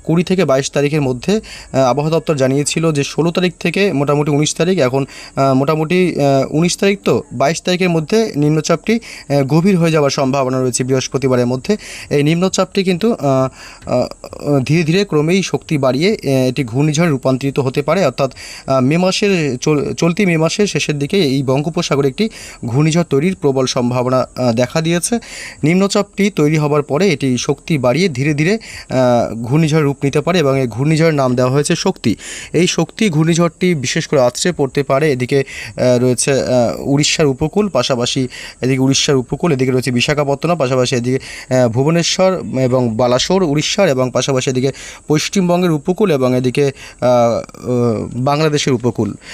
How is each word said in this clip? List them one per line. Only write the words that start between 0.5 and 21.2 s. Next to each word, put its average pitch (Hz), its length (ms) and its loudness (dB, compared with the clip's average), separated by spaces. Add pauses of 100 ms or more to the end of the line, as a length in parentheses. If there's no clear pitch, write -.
তারিখের 147 300 0
মধ্যে, 127 340 -2
আহ, - 440 -6
আবহাওয়া 147 400 2
দপ্তর 156 160 -2
জানিয়েছিল 143 560 0
যে 143 120 0
ষোলো 160 280 -2
তারিখ 180 280 0
থেকে 185 340 0
মোটামুটি 147 380 0
উনিশ 147 240 0
তারিখ, 175 240 0
এখন, 135 260 2 (300)
আহ, 135 180 2
মোটামুটি, 156 640 2
আহ, 139 400 2
উনিশ 170 220 2
তারিখ 196 260 0
তো, 123 200 2 (100)
বাইশ 135 280 0
তারিখের 180 280 0
মধ্যে 175 460 0
নিম্নচাপটি, 156 640 0
আহ, - 440 -2
গভীর 165 340 2
হয়ে 165 140 2
যাওয়ার 147 200 2
সম্ভাবনা 131 500 0
রয়েছে 127 220 -2
বৃহস্পতিবারের 127 600 0
মধ্যে। 131 320 -2 (320)
এই 143 140 2
নিম্নচাপটি 185 600 0
কিন্তু, 190 300 0
আহ, - 60 -2
আহ, - 1400 -2
ধীরে 151 240 0
ধীরে 175 220 0
ক্রমেই 165 380 0
শক্তি - 340 -4
বাড়িয়ে, 135 340 2
আহ, 131 380 0
এটি 131 140 -2
ঘূর্ণিঝড়ে 147 460 0
রূপান্তরিত 131 500 0
হতে 131 220 -2
পারে। 156 240 0
অর্থাৎ, 131 260 -2 (360)
আহ, 135 120 2
মে 135 180 2
মাসের 180 600 0
চল-, 143 360 0
চলতি 170 320 0
মে 170 120 2
মাসের 160 300 0
শেষের 151 320 -4
দিকে 143 180 -2
এই 139 260 0